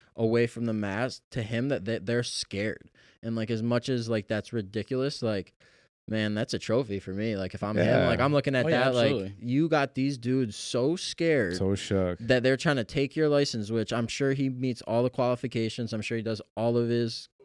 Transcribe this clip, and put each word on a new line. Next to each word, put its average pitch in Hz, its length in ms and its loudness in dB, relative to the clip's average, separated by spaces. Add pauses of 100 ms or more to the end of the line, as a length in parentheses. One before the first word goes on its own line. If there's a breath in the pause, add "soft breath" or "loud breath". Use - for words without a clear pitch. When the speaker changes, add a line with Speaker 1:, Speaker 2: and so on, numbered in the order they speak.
(160)
Speaker 1:
away 117 300 4
from 117 200 -4
the 113 60 0
mass 107 480 -2 (120)
to 123 100 -2
him 120 260 -2
that 120 160 -2
they, 110 140 -2
they're 117 240 0
scared. - 680 -6 (320 soft breath)
And, 113 140 -4
like, 110 140 -2
as 113 120 -2
much 120 260 0
as, 120 200 -2
like, 110 200 -2
that's 107 240 -4
ridiculous, 117 680 -4
like, 107 300 -2 (560 soft breath)
man, 107 260 0
that's 110 200 -4
a 107 40 -2
trophy 110 400 -2
for 95 140 -8
me. 107 240 -2
Like, 92 180 -6
if 101 80 -12
I'm 107 140 -2
him, - 100 4
Speaker 2:
Yeah. 113 220 4
Speaker 1:
like, 82 120 2
I'm 139 120 2
looking 139 220 2
at 127 120 2
Speaker 3:
Oh, - 20 2
yeah, 139 160 2
Speaker 1:
that, 131 100 4
like, 120 120 4
Speaker 3:
absolutely. 101 340 0
Speaker 1:
you 131 280 2
got 143 260 2
these 135 240 -2
dudes 120 360 0
so 135 420 -2
scared 143 600 0
Speaker 2:
So 95 180 2
shook. 92 460 0
Speaker 1:
that 120 220 4
they're 131 160 4
trying 151 180 2
to 120 80 0
take 139 320 -2
your 156 120 4
license, 139 420 2
which 110 220 0
I'm 117 140 0
sure 135 280 0
he 135 160 0
meets 127 320 -4
all 117 200 2
the 127 80 2
qualifications. 120 840 -2
I'm 107 80 -4
sure 117 160 -4
he 113 40 -4
does 107 200 -4 (140)
all 117 200 2
of 120 140 2
his 117 380 0 (160)